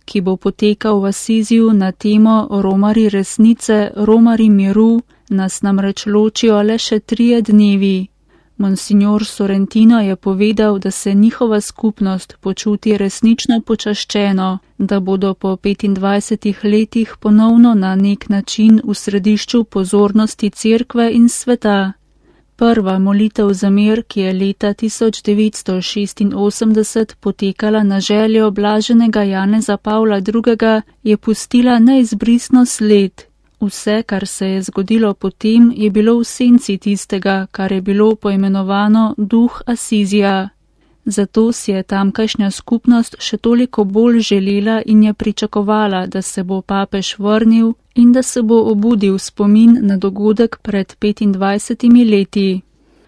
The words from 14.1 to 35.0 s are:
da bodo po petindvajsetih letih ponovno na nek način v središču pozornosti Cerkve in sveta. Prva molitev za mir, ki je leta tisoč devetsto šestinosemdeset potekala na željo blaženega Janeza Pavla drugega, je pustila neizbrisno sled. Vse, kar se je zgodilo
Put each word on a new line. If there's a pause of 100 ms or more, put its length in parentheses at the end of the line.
da
bodo
po
petindvajsetih
letih
ponovno
na
nek
način
v
središču
pozornosti
Cerkve
in
sveta. (640)
Prva
molitev
za
mir,
ki
je
leta
tisoč
devetsto
šestinosemdeset
potekala
na
željo
blaženega
Janeza
Pavla
drugega, (200)
je
pustila
neizbrisno
sled. (340)
Vse,
kar
se
je
zgodilo